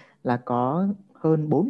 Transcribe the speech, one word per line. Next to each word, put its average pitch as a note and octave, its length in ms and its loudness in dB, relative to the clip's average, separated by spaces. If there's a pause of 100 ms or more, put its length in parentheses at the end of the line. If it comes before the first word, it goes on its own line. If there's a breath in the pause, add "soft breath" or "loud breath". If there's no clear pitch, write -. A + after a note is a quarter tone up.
(240 soft breath)
là B2 140 -2
có B2+ 500 -2 (260)
hơn D#3 360 0
bốn D#3 200 2